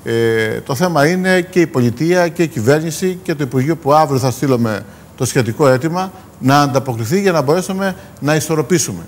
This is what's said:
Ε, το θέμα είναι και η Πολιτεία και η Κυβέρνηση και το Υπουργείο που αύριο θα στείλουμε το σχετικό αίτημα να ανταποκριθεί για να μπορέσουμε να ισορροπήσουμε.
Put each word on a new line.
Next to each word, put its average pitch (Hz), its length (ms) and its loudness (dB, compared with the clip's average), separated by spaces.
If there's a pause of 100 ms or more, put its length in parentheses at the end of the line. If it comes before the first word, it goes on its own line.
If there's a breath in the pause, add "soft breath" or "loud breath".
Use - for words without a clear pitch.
Ε, 113 560 0
το 139 140 -6
θέμα 151 320 2
είναι 185 340 2
και 180 200 -2
η 165 60 4
Πολιτεία 151 600 0
και 165 140 -4
η 170 60 2
Κυβέρνηση 156 760 0
και 170 120 -4
το 147 80 -6
Υπουργείο 139 340 -2
που 139 160 0
αύριο 151 260 4
θα 131 120 0
στείλουμε 120 540 -2 (320 loud breath)
το - 80 -2
σχετικό 131 440 0
αίτημα 160 440 0 (260 loud breath)
να 139 220 4
ανταποκριθεί 131 600 -2
για 196 120 2
να 160 100 0
μπορέσουμε 185 540 -2 (240 loud breath)
να 147 140 0
ισορροπήσουμε. 151 720 -2